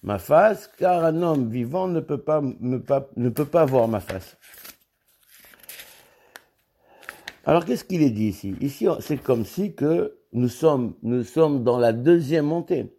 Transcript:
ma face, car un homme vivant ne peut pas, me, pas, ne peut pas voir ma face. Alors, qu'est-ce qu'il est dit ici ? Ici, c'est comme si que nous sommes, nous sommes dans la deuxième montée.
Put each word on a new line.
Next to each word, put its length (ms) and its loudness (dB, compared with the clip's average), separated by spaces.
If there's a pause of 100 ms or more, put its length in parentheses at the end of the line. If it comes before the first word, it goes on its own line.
ma 160 -4
face, 600 2
car 280 0
un 160 0
homme 260 0
vivant 400 -4
ne 120 -2
peut 180 -6
pas, 240 -2
me, 400 -4
pas, 340 -2
ne 140 0
peut 160 -2
pas 180 4
voir 240 2
ma 120 -2
face. 360 -12 (3000)
Alors, 180 4
qu'est-ce 200 -4
qu'il 180 0
est 80 4
dit 160 -2
ici ? 340 -6
Ici, 260 -4 (140)
c'est 160 -4
comme 300 -2
si 280 -6
que 440 -2 (140)
nous 160 0
sommes, 540 0
nous 220 -2
sommes 400 2
dans 140 2
la 160 4
deuxième 500 2
montée. 540 -2